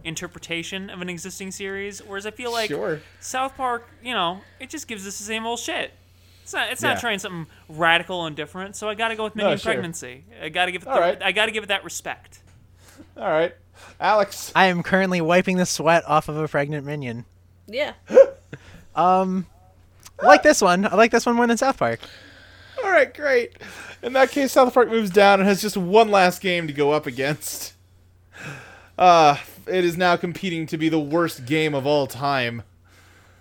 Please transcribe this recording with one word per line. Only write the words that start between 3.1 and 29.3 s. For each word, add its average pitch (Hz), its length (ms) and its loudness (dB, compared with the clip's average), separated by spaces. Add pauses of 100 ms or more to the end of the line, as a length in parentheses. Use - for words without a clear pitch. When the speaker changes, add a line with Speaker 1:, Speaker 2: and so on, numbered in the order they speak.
Speaker 1:
South 262 360 -6
Park, 240 320 -6 (140)
you 240 120 -8
know, 185 260 -4 (200)
it 262 100 -16
just 302 180 -12
gives 202 180 -12
us 196 120 -12
the 202 80 -12
same 220 200 -6
old 233 140 -6
shit. - 320 -8 (500)
It's - 120 -20
not, 247 180 -4
it's 247 100 -10
not 277 140 0
Speaker 2:
Yeah. - 60 -6
Speaker 1:
trying 220 180 -4
something 175 280 -10 (220)
radical 170 560 0
and 151 100 -10
different, 185 400 -12
so 214 140 -8
I 208 60 -6
gotta 226 200 -4
go 220 100 -6
with 208 100 -10
Speaker 2:
No, 214 100 -4
Speaker 1:
Minion 185 140 0
Speaker 2:
sure. 220 140 -4
Speaker 1:
Pregnancy. 156 520 -10 (160)
I 160 80 -10
gotta 180 220 -2
give 180 100 -10
it 180 60 -18
Speaker 2:
All 262 80 -4
Speaker 1:
the, 202 60 4
Speaker 2:
right. 175 220 -2
Speaker 1:
I 190 80 0
gotta 214 200 0
give 214 120 -6
it 196 40 -12
that 196 180 -2
respect. - 540 -14 (760)
Speaker 2:
All 214 140 -6
right. 165 240 0 (460)
Alex. 202 560 -2
Speaker 3:
I 180 100 6
am 175 180 0
currently 185 380 0
wiping 180 360 2
the 180 80 2
sweat 165 420 2
off 151 200 2
of 151 100 -8
a 156 100 -4
pregnant 143 380 -4
minion. 131 400 -8 (420)
Speaker 4:
Yeah. 240 260 -6 (160)
Speaker 2:
<laughs> 214 80 4 (800)
Speaker 3:
Um, 185 520 2 (760)
I - 60 4
like - 160 10
this - 180 4
one. 190 240 4
I - 80 -4
like 220 160 6
this 233 160 2
one 240 100 2
more 240 120 2
than 233 100 2
South - 220 0
Park. 117 200 -2 (840)
Speaker 2:
All 392 80 0
right, 302 200 4
great. 269 420 -2 (500)
In 247 100 -6
that 262 160 4
case, 277 220 0
South 262 200 6
Park 247 180 4
moves 226 200 0
down 202 300 8
and 190 100 4
has 196 140 2
just 208 120 -4
one 208 360 4
last 180 300 4
game 175 260 -2
to 143 60 -8
go 143 180 2
up 151 160 0
against. 135 640 -6 (1300)
Uh, 165 380 6 (280)